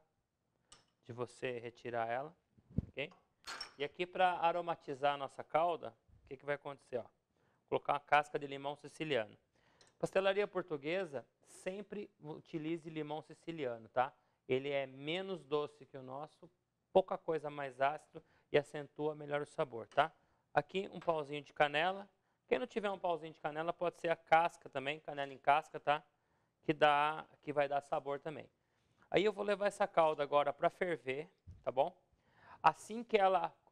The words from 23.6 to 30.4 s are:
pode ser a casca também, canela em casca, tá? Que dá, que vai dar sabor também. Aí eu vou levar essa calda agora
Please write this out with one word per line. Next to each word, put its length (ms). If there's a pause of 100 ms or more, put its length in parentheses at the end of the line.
pode 260
ser 100
a 60
casca 540
também, 300
canela 340
em 60
casca, 400
tá? 240 (580)
Que 120
dá, 520 (160)
que 100
vai 160
dar 140
sabor 380
também. 280 (640)
Aí 160
eu 80
vou 100
levar 220
essa 220
calda 340
agora 320